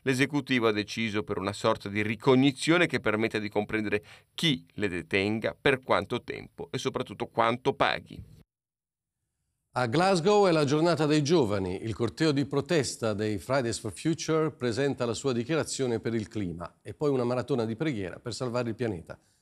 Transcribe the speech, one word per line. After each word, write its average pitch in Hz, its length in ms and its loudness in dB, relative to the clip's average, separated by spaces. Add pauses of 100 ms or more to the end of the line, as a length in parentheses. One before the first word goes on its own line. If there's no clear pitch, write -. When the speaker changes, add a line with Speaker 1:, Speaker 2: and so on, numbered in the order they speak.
Speaker 1:
l'esecutivo 131 680 0
ha 113 40 4
deciso 104 500 -2
per 101 160 -4
una 98 160 -2
sorta 110 360 0
di 101 120 -2
ricognizione 135 880 2
che 123 120 -2
permetta 110 380 0
di 107 120 -4
comprendere 104 540 -2 (300)
chi - 400 0
le 104 160 -2
detenga, 101 720 -2
per 131 240 2
quanto 107 400 0
tempo - 480 -12
e 131 80 -6
soprattutto 120 480 -6
quanto 117 460 0
paghi. - 460 -2 (1600)
Speaker 2:
A 127 80 2
Glasgow 190 600 4
è 180 40 6
la 156 140 4
giornata 151 400 2
dei 151 160 4
giovani. 101 640 2
Il 110 100 -4
corteo 120 380 0
di 139 140 0
protesta 139 680 0
dei 107 240 -2
Fridays 117 400 -2
for 107 160 -8
Future 156 560 -2
presenta 131 560 -2
la 117 80 0
sua 131 200 -2
dichiarazione 120 680 -2
per 113 160 -4
il 110 120 -2
clima 87 540 -8
e 104 140 -14
poi 147 160 0
una 127 120 0
maratona 120 400 -2
di 110 120 -2
preghiera 110 420 -4
per 117 160 -10
salvare 120 360 -4
il 107 60 -4
pianeta. 104 440 -6 (220)